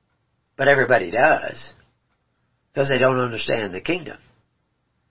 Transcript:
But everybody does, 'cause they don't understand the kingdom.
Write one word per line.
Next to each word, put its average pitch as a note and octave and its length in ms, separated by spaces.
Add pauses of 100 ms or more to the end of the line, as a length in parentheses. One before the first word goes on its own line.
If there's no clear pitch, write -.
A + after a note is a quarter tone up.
(560)
But C3+ 140
everybody B2 420
does, - 600 (1000)
'cause C#3 140
they C3 120
don't C3 200
understand A2+ 540
the F#2 80
kingdom. D#3+ 360 (920)